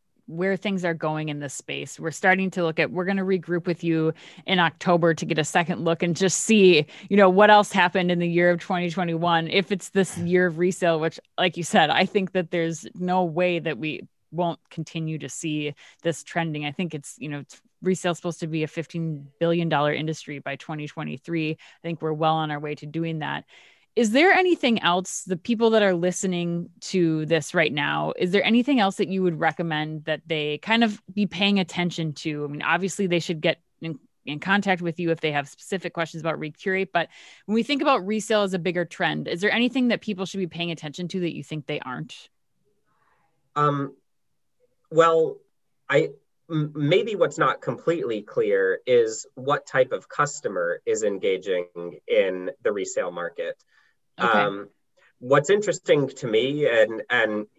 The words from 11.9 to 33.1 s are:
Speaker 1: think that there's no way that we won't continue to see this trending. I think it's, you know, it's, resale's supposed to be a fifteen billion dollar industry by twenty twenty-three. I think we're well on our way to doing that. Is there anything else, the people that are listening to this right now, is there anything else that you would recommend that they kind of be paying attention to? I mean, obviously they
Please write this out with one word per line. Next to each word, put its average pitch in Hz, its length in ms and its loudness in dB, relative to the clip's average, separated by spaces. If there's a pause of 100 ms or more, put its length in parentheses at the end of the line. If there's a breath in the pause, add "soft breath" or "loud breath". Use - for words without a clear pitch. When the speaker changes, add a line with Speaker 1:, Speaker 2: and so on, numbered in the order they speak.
Speaker 1:
think 190 260 -2
that 180 200 -2
there's 165 440 -2
no 180 300 0
way 170 340 0
that 151 180 -4
we 151 300 -8 (240)
won't 170 380 -4
continue 160 500 -8
to 139 80 -10
see 151 480 -6 (280 loud breath)
this 165 200 -2
trending. 151 420 -4
I 143 60 -6
think 170 240 -6
it's, - 220 -16
you 147 100 -12
know, 147 120 -8
it's, - 220 -18 (200)
resale's 175 360 0
supposed 170 220 -8
to 165 80 -6
be 156 160 -2
a 151 40 -2
fifteen 160 600 -8 (140)
billion 170 260 2
dollar 147 240 2
industry 151 480 -6
by 139 160 -8
twenty 151 320 -10
twenty-three. 156 640 -6
I - 300 -14
think 170 200 -8
we're 156 120 -4
well 160 220 0
on 156 140 -2
our 147 120 -8
way 151 140 -8
to 151 100 -14
doing 160 340 -6
that. 147 240 -8 (520 soft breath)
Is 226 140 2
there 320 240 6
anything 330 480 2
else, 180 400 -2
the 180 160 -6
people 233 320 0
that 220 140 4
are 190 100 4
listening 175 880 -2
to 160 480 0
this 156 260 0
right 170 180 2
now, 151 460 -2
is 180 140 0
there 202 120 4
anything 240 360 2
else 196 160 2
that 214 120 -2
you 190 140 -2
would 170 180 0
recommend 156 640 -2
that 151 200 -4
they 151 320 -4
kind 226 260 2
of 208 160 0 (140)
be 202 140 0
paying 202 320 0
attention 170 540 -2
to? 147 300 -6
I 143 40 -6
mean, 147 160 -8
obviously 180 420 -2
they 175 140 2